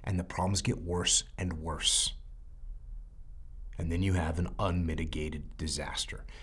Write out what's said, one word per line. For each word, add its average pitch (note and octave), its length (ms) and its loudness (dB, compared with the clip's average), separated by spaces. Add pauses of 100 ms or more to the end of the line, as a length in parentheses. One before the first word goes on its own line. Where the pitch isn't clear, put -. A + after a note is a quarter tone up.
and F2+ 160 2
the F2 40 2
problems F#2 380 2
get - 160 2
worse F2 460 2 (160)
and F2+ 140 0
worse. D#2 600 2 (1700)
And E2 120 0
then E2+ 120 2
you G2 100 4
have E2 240 2
an F2 120 2 (100)
unmitigated D#2 1000 0
disaster. - 680 -2 (200)